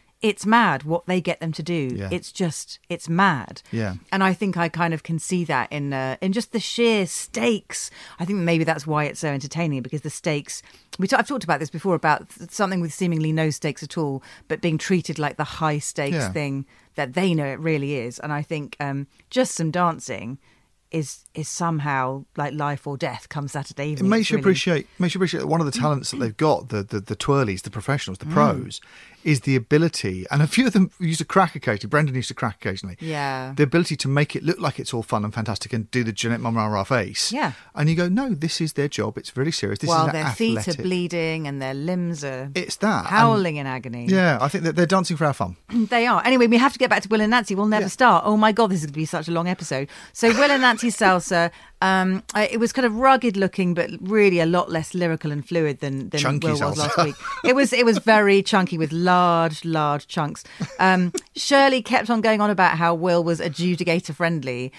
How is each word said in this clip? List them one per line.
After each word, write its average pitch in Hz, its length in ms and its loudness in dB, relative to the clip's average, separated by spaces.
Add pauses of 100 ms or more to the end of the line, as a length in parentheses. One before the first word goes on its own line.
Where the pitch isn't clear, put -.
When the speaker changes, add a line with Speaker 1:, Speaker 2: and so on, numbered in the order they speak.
(220)
Speaker 1:
"It's 208 240 -2
mad 196 380 2
what 160 220 -4
they 180 160 0
get 156 180 -4
them 160 140 -4
to 160 100 -8
do. 147 320 -2
Speaker 2:
Yeah. 98 160 -4
Speaker 1:
It's - 220 -8
just, - 460 -6 (100)
it's - 180 -8
mad." 165 540 0 (100)
Speaker 2:
Yeah. 110 220 -4 (180)
Speaker 1:
And 190 140 0
I 185 80 2
think 185 240 -4
I 170 100 0
kind 165 260 -2
of 156 100 -6
can 165 160 -4
see 175 260 -2
that 139 260 -2
in, 143 220 -4
uh, 131 260 -4
in 190 140 -2
just 226 180 -4
the 233 80 -2
sheer 220 480 2
stakes. - 840 -4 (300)
I 170 60 -4
think 196 140 -2
maybe 170 260 2
that's 156 200 -2
why 151 200 0
it's - 160 -8
so 156 80 -2
entertaining, 143 540 -4
because 147 180 -8
the 151 80 -8
stakes, - 520 -6 (360)
we 190 120 0
t-, - 80 0
I've 214 100 0
talked 269 160 -6
about 160 160 0
this 151 100 -6
before, 180 260 -4
about 151 340 0
th-, - 220 -20
something 190 280 -2
with 165 140 -4
seemingly 160 400 0
no 160 160 2
stakes 147 340 -6
at - 140 -10
all, 143 260 -4 (240)
but 160 140 -4
being 160 160 0
treated 160 420 -2
like 147 160 -2
the 151 80 -2
high 151 360 -2
stakes 151 360 -4
Speaker 2:
Yeah. 120 160 0
Speaker 1:
thing 139 340 -4 (300)
that 135 200 -4
they 180 180 2
know 151 120 0
it 135 140 -6
really 147 360 -2
is. 120 240 -6
And 151 120 -8
I 147 120 -4
think, 147 360 -8
um, 139 280 -4 (220)
just 254 260 0
some 160 160 -2
dancing 143 680 -4 (540)
is, 156 420 -6
is 156 160 -8
somehow, 139 760 -2 (140)
like, 147 160 -4
life 147 340 -6
or 143 80 -8
death 135 320 -8
come 143 220 -8
Saturday 143 400 -8
evening. 151 160 -2
Speaker 2:
It 196 40 4
makes 220 120 4
Speaker 1:
It's 208 100 0
Speaker 2:
you 220 60 2
Speaker 1:
really 135 60 -2
Speaker 2:
appreciate, 170 440 2 (120)
makes 180 140 0
you 190 60 -4
appreciate 175 220 -2
that 135 60 -4
one 156 120 2
of 165 60 2
the 139 120 -2
talents 143 340 0
that 269 60 -8
they've 117 200 -4
got, 147 320 2
the, 107 140 -2
the, 101 180 -4
the 104 160 -6
twirlies, 127 460 0
the - 80 -10
professionals, 110 480 -4
the - 60 -12
Speaker 1:
Mm. 78 80 -6
Speaker 2:
pros, - 460 2 (460)
is 147 160 2
the 135 140 2
ability, 123 720 0
and 147 140 2
a - 40 2
few 254 200 2
of 208 60 0
them 190 260 4
used 165 180 -2
to 160 80 -4
crack 185 300 2
occasionally, 113 340 -4
Brendan 147 240 2
used 127 140 -4
to - 80 -10
crack 113 280 -4
occasionally, 95 360 -6
Speaker 1:
Yeah. 139 560 -6
Speaker 2:
the 143 80 4
ability 165 320 2
to - 120 -4
make 143 280 0
it - 80 -6
look 156 160 -2
like 156 200 -4
it's - 140 -8
all 117 80 -2
fun 107 240 -2
and 104 80 -4
fantastic 107 400 -6
and 110 160 -4
do 123 140 0
the 113 80 -4
Jeanette 117 300 -2
Marmara 107 440 0
face. 104 460 -2
Speaker 1:
Yeah. 226 220 -2 (200)
Speaker 2:
And 147 160 2
you 160 60 2
go, 175 120 0
"No, 247 280 0
this 160 260 -4
is 160 120 -4
their 143 140 -2
job. 107 300 -4
It's - 180 -12
really 135 140 0
serious. 104 300 -4
This 147 80 -6
Speaker 1:
While 165 220 4
Speaker 2:
is 151 40 0
an 156 80 -4
Speaker 1:
their 147 120 -2
feet 226 240 0
are - 20 -2
Speaker 2:
athletic." 180 260 -4
Speaker 1:
bleeding 165 640 -2
and 139 120 -6
their 131 140 -6
limbs 170 500 -4
are 135 300 -8
Speaker 2:
It's - 240 -6
that. 196 220 0
And - 80 -4
Speaker 1:
howling 208 480 4
in 143 100 -6
agony. 120 420 -8
Speaker 2:
Yeah, 180 320 4
I 131 80 2
think 165 160 -2
that 165 120 0
they're 175 100 4
dancing 180 320 0
for 160 80 0
our 143 80 2
fun. 92 220 -6 (140)
Speaker 1:
<clears throat> 220 200 0
They 233 160 2
are. 220 180 2
Anyway, 247 220 6
we 233 120 6
have 262 160 4
to - 60 -12
get 247 120 4
back 202 100 2
to 190 80 -8
Will 220 120 4
and 214 100 2
Nancy. 226 240 2
We'll 202 100 2
never 214 200 2
Speaker 2:
Yeah. 190 40 -2
Speaker 1:
start. 202 380 6
Oh 214 100 4
my 214 140 6
God, 214 180 4
this 185 120 0
is 156 40 -4
gonna 147 80 -8
be 156 120 -2
such 156 220 -4
a 170 40 -2
long 170 160 0
episode. 151 400 -4 (260)
So - 160 2
Will 269 220 6
and 269 100 2
Nancy 240 300 4
<laughs> - 100 -2
Salsa, 180 480 4 (320)
um, 190 400 2 (140)
I, 208 120 2
it 220 120 -2
was 226 120 2
kind 254 140 0
of 220 100 2
rugged 247 420 4
looking, 185 360 2
but - 160 -2 (120)
really 196 380 4
a 165 60 4
lot 175 260 2
less 160 220 -4
lyrical 165 380 -2
and 147 160 -4
fluid 151 320 0
than, 135 300 -6
than 151 120 -4
Speaker 2:
Chunky 143 260 0
Speaker 1:
Will 156 60 2
was 147 80 -2
Speaker 2:
salsa. - 160 -2
Speaker 1:
last - 280 -2
week. 147 100 -4 (280)
It 262 120 0
was, 269 180 2
it 247 120 4
was 220 140 4
very 202 440 6
chunky 185 340 0
with 156 140 -2 (240)
large, 170 500 2
large 151 420 -2
chunks. - 360 -4 (360)
Um, 180 320 4 (120)
<laughs> - 120 -20
Shirley 269 460 4
kept 220 280 0
on 233 120 0
going 220 200 2
on 208 80 2
about 180 280 4
how 170 180 2
Will 170 280 2
was 165 160 0
adjudicator 170 760 -2
friendly, 131 640 -2